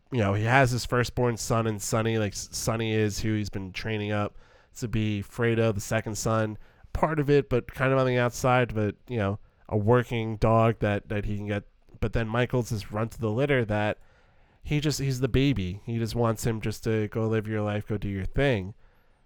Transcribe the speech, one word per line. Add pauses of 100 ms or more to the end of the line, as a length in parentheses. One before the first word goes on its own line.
(120)
you
know,
he
has
his
firstborn
son
in
Sonny.
Like,
S-,
Sonny
is
who
he's
been
training
up (420)
to
be
Fredo,
the
second
son, (360)
part
of
it,
but
kind
of
on
the
outside,
but, (120)
you
know, (300)
a
working
dog
that,
that
he
can
get. (360)
But
then
Michael's
this
runt
to
the
litter
that (640)
he
just,
he's
the
baby.
He
just
wants
him
just
to
go
live
your
life,
go
do
your
thing. (520)